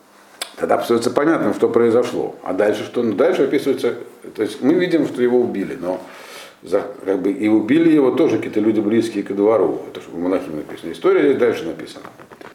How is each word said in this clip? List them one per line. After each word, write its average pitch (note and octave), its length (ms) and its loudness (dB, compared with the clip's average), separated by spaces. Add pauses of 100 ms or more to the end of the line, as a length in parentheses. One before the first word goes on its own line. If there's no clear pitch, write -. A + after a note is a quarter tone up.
(560)
тогда G2 260 0
становится A#2 280 0
понятным, C#3 440 0
что - 160 0
произошло. A#2 720 0
А - 100 -8
дальше G#2 320 0
что? A#2+ 180 -4
Ну, A2 120 0
дальше D3 300 2
описывается, C3 500 -2 (400)
то A2 80 -4
есть - 180 -6
мы C3+ 140 4
видим, E3 320 0
что B2 160 -4
его B2 180 2
убили, G2 400 -4
но F2+ 180 -4 (640)
за, F#2+ 200 -2 (240)
как F#2+ 140 0
бы, G2 120 0
и G#2+ 160 -2
убили A2+ 400 4
его C#3+ 220 6
тоже A2+ 260 2
какие-то G#2+ 240 -2
люди, G#2+ 200 2
близкие G#2 420 0
ко - 100 -8
двору. G2+ 480 2 (100)
Это - 120 -14
же - 100 -20
в E2 60 -10
Малахим F2 380 -2
написано. D#2+ 360 -10
История F#3 300 2
здесь C#3+ 160 4
дальше A#2 260 0
написана. - 400 -12 (500)